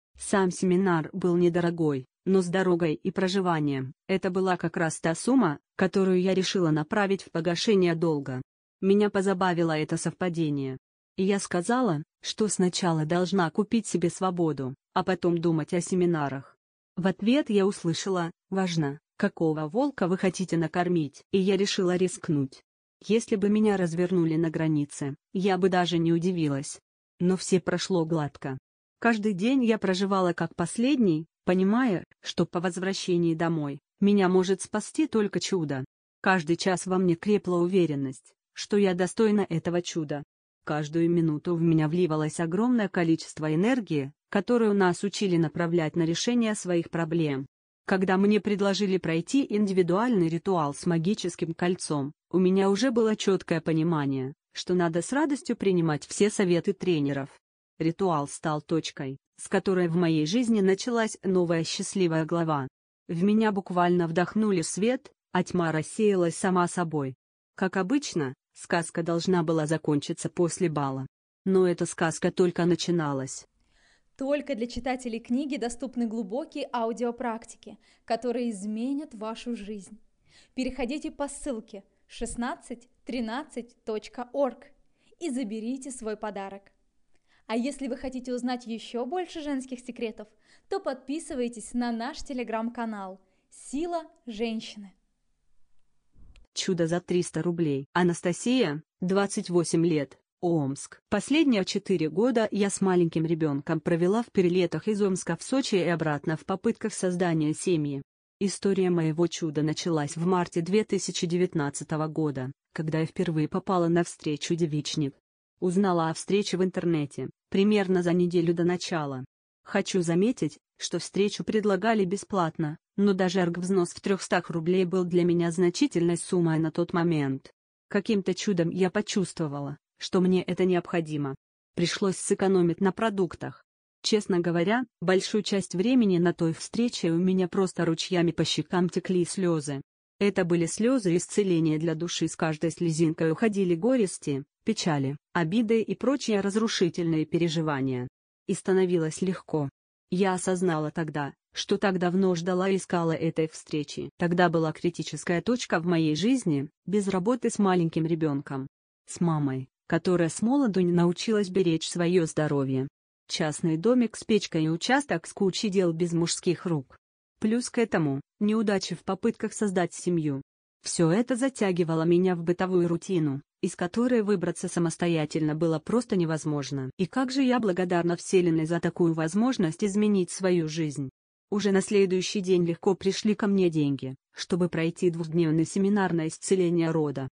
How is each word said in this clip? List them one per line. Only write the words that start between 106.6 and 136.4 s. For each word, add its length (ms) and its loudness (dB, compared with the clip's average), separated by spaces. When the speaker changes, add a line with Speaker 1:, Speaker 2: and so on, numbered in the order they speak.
Speaker 1:
создания 600 0
семьи. 480 -2
История 520 0
моего 340 2
чуда 380 -2
началась 520 -2
в 120 -2
марте 340 0
две 220 2
тысячи 420 -4
девятнадцатого 800 -2
года, 440 -4
когда 260 -2
я 60 0
впервые 420 -2
попала 400 0
на 160 4
встречу 500 -6
«Девичник». 600 -2
Узнала 520 2
о 20 -6
встрече 440 -2
в 60 0
интернете, 680 -2
примерно 540 2
за 100 2
неделю 400 2
до 100 0
начала. 640 -2
Хочу 400 -2
заметить, 560 0
что 220 -6
встречу 440 -2
предлагали 640 2
бесплатно, 720 -2
но 180 2
даже 280 0
оргвзнос 480 0
в 120 -16
трехстах 500 -2
рублей 340 0
был 180 0
для 200 2
меня 260 2
значительной 680 2
суммой 420 0
на 100 0
тот 240 -2
момент. 560 0
Каким-то 480 0
чудом 340 0
я 220 0
почувствовала, 880 -4
что 240 0
мне 220 4
это 220 -2
необходимо. 680 -2
Пришлось 440 -2
сэкономить 640 2
на 120 2
продуктах. 720 -4
Честно 360 2
говоря, 460 0
большую 400 2
часть 320 -4
времени 460 4
на 140 4
той 200 0